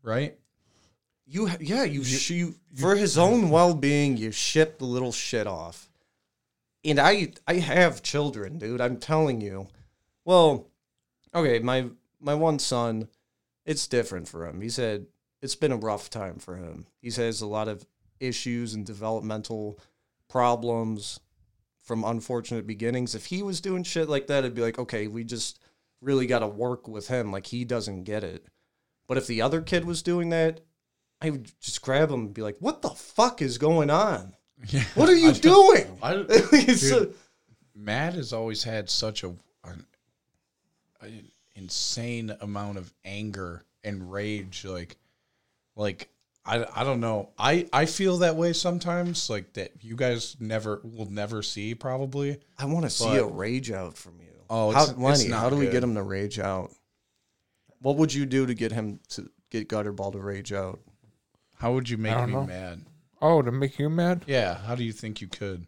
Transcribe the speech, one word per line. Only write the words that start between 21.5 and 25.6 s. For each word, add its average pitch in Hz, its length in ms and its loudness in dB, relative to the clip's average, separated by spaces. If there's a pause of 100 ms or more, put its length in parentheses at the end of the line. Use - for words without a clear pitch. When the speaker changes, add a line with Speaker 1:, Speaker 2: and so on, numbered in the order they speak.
Speaker 2:
from 113 220 -6
unfortunate 113 640 -4
beginnings. 113 480 -4
If 110 120 -12
he 185 140 -6
was 190 200 -6
doing 185 220 -4
shit 165 260 -2
like 139 180 -2
that, 143 120 2
it'd 123 160 -2
be 120 80 -2
like, 117 160 -2
"Okay, 113 280 -6
we 113 160 -8
just 113 360 -8 (420)